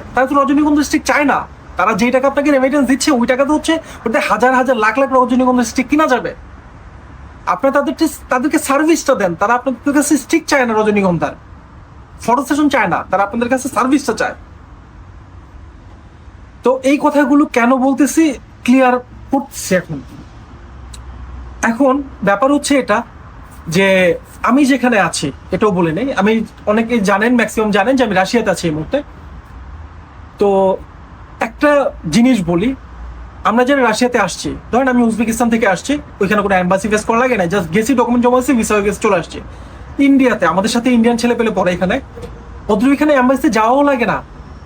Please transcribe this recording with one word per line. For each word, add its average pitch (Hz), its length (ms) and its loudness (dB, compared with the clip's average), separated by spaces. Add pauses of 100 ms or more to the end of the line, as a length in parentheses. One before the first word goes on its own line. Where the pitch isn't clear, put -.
(160)
তারা 254 120 2
তো 285 160 2
রজনীগন্ধার 294 400 2
স্টিক 294 200 -2
চায় 269 220 0
না, 175 220 0 (300)
তারা 196 160 2
যেই 226 180 0
টাকা 254 160 2
আপনাকে 285 240 0
রেমিটেন্স 269 360 2
দিচ্ছে, 269 240 0
ওই 240 160 2
টাকা 262 180 2
তো 285 80 0
হচ্ছে 320 240 0 (280)
ওদের 247 240 0
হাজার 240 260 2
হাজার 254 220 2
লাখ 220 220 0
লাখ 262 140 0
রজনীগন্ধার 247 520 2
স্টিক 247 220 -4
কিনা 302 200 2
যাবে। 247 280 0 (1080)
আপনারা 269 360 0
তাদের, 311 260 -2 (220)
তাদেরকে 262 300 0
সার্ভিসটা 285 560 0
দেন, 185 200 -2
তারা 202 180 0
আপনাদের 254 400 -2
কাছে 285 240 2
স্টিক 320 280 -2
চায় 269 200 0
না, 226 120 -2
রজনীগন্ধার 196 580 0 (840)
ফটো 262 240 0
সেশন 294 240 2
চায় 226 180 2
না, 151 240 -2
তারা 185 120 0
আপনাদের 233 260 -2
কাছে 262 200 -2
সার্ভিসটা 247 440 0
চায়। 147 220 -4 (2250)
তো 262 200 0
এই 277 180 2
কথাগুলো 285 440 2
কেন 247 300 2
বলতেছি, 269 580 2 (300)
ক্লিয়ার 247 360 4 (320)
করতেছি - 440 -4
এখন। 160 260 -4 (1600)
এখন 262 400 0 (200)
ব্যাপার 202 300 2
হচ্ছে 285 260 -2
এটা 226 240 -2 (640)
যে 185 500 2 (260)
আমি 269 220 4
যেখানে 247 340 2
আছি, 165 320 -2 (200)
এটাও 202 200 2
বলে 175 200 0
নেই, 240 220 -4
আমি, 214 300 2 (220)
অনেকেই 226 340 0
জানেন, 202 360 2
ম্যাক্সিমাম 220 360 0
জানেন 208 240 2
যে 254 80 2
আমি 208 120 0
রাশিয়াতে 190 340 2
আছি 175 180 -2
এই 160 60 0
মুহূর্তে। 160 300 -4 (1400)
তো 190 380 2 (600)
একটা 285 520 0 (200)
জিনিস 233 340 4
বলি, 180 300 -2 (680)
আমরা 226 200 2
যারা 269 180 2
রাশিয়াতে 240 380 2
আসছি, 165 360 -4 (160)
ধরেন 262 160 2
আমি 247 160 2
উজবেকিস্তান 226 460 0
থেকে 226 180 0
আসছি, 196 320 -2 (200)
ওইখানে 208 220 0
কোনো 196 140 0
এম্বাসি 185 320 0
ফেস 214 180 0
করা 226 140 0
লাগে 247 180 0
না, 190 60 0
just 170 300 -2
গেছি, 220 220 2
ডকুমেন্ট 240 300 2
জমা 247 60 6
দিয়েছি, 254 220 2
ভিসা 220 200 0
হয়ে 208 100 2
গেছে, 202 180 -2
চলে 208 140 2
আসছি। - 260 -6 (580)
ইন্ডিয়াতে 269 460 4
আমাদের 185 240 0
সাথে 247 240 2
ইন্ডিয়ান 233 240 4
ছেলে 240 180 0
পেলে 226 200 0
পড়ে 180 180 0
এখানে, 190 280 -2 (680)
ওদের 214 200 2
ওইখানে 294 240 2
এম্বাসিতে 262 360 2
যাওয়াও 226 340 2
লাগে 269 220 2
না, 135 180 -4 (420)